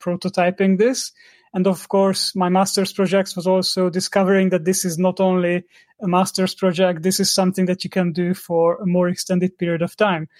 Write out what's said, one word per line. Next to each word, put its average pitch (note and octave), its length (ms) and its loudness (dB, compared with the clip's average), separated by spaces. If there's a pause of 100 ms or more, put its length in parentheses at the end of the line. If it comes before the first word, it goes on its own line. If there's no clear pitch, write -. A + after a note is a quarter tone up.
prototyping F#3 800 0
this. B3 340 0 (420)
And F#3 120 0
of F#3 240 0
course, G3 440 0
my F#3 140 0
master's F#3+ 460 0
project F#3+ 420 0
was F3 100 -8
also F#3 440 0
discovering F#3+ 580 2
that F3 160 0
this F#3+ 220 0
is E3 120 -4
not F#3 220 0
only F3+ 440 2 (360)
a G3+ 80 -4
master's F#3 460 0
project, F3+ 480 0
this F#3 180 0
is F#3+ 100 0
something F#3 360 0
that F3+ 180 -4
you F#3 60 -10
can F3+ 200 0
do F3 220 -2
for E3+ 440 0
a G#3 100 -8
more F3+ 240 2
extended F#3 480 -2
period E3+ 240 -2
of F3 120 -4
time. F3 460 0